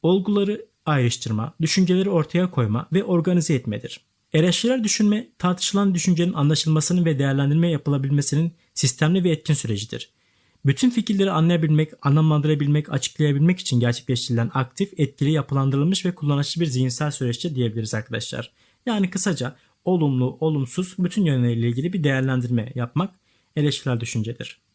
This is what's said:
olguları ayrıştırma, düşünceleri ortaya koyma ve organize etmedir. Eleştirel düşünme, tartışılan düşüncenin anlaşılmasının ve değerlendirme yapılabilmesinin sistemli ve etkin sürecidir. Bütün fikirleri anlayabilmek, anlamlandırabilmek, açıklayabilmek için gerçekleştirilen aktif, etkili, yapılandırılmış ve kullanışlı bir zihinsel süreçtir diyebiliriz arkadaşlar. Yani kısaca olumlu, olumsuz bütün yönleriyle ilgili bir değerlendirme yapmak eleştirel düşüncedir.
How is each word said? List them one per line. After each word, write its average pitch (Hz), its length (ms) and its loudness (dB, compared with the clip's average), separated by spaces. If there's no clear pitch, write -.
olguları 202 600 0
ayrıştırma, 120 760 0
düşünceleri 185 480 2
ortaya 175 420 0
koyma 113 420 0
ve 190 100 2
organize 175 500 2
etmedir. 113 460 -6
Eleştirel 202 500 2
düşünme, 214 540 2
tartışılan 185 580 0
düşüncenin 175 380 2
anlaşılmasının 156 720 2
ve 151 140 0
değerlendirme 139 500 2
yapılabilmesinin 143 800 0
sistemli 165 500 2
ve 175 60 2
etkin 156 240 0
sürecidir. 107 560 -6
Bütün 135 240 2
fikirleri 196 420 0
anlayabilmek, 160 600 2
anlamlandırabilmek, 147 920 2
açıklayabilmek 156 680 0
için 123 200 0
gerçekleştirilen 120 760 -2
aktif, 135 460 -4
etkili, 147 320 0
yapılandırılmış 139 720 0
ve 175 100 -2
kullanışlı 147 460 -2
bir 170 40 2
zihinsel 127 460 -2
süreçtir 135 440 -4
diyebiliriz 113 380 -2
arkadaşlar. 113 580 -8
Yani 208 240 0
kısaca 160 460 -2
olumlu, 135 540 0
olumsuz 156 600 -2
bütün 180 260 0
yönleriyle 120 420 2
ilgili 135 260 -2
bir 175 100 -2
değerlendirme 127 720 0
yapmak 135 400 -4
eleştirel 139 440 -2
düşüncedir. 113 640 -8